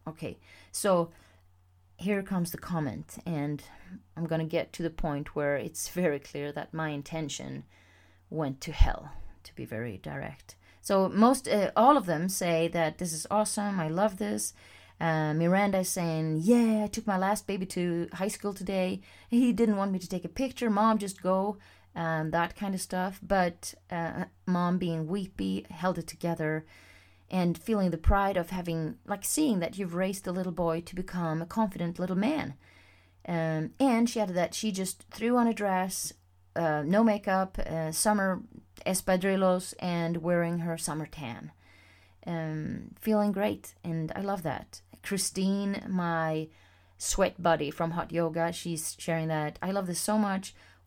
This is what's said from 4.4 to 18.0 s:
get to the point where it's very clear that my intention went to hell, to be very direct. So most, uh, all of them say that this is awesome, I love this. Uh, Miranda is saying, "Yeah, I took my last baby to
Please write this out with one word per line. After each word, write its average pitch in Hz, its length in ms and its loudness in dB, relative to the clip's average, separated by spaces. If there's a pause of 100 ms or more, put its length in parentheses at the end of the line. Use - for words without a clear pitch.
get 160 300 -2
to 170 100 -6
the 165 60 0
point 147 460 -4
where 143 200 2
it's 139 340 -6
very 160 300 0
clear 143 320 -8
that 147 220 -10
my 160 160 -2
intention 143 760 -8 (640)
went 143 320 -4
to 156 100 -10
hell, - 400 2 (320)
to - 120 -20
be 135 80 -10
very 113 360 -6
direct. 139 560 -10 (260)
So 190 260 4
most, 240 400 4
uh, 202 300 2
all 254 180 8
of 202 120 0
them 165 200 0
say 170 420 2
that 165 280 0
this 175 160 -4
is 156 180 -8
awesome, 202 480 0
I 160 80 0
love 190 300 2
this. 208 360 -4 (480)
Uh, 160 320 2
Miranda 190 460 4
is 185 100 -2
saying, 160 520 0
"Yeah, 220 420 6
I 208 40 -2
took 220 200 -8
my 196 100 2
last 196 300 0
baby 196 180 -2
to 175 480 -2